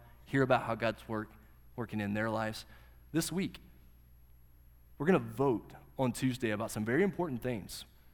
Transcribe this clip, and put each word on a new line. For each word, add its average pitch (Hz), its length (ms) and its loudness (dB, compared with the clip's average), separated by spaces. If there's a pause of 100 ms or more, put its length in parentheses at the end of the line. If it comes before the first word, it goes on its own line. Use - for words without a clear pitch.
(240)
hear 135 180 2
about 127 200 6
how 113 120 -2
God's 113 340 -2
work, 110 200 -4 (480)
working 110 240 -4
in 101 140 0
their 110 160 0
lives. 110 340 -2 (480)
This 165 200 0
week, 180 260 -4 (1400)
we're 143 100 -2
gonna 180 120 8
vote 117 540 0 (260)
on 127 140 2
Tuesday 123 380 0
about 107 200 -2
some 107 140 -4
very 127 180 2
important 165 400 -2
things, 120 420 -6 (300)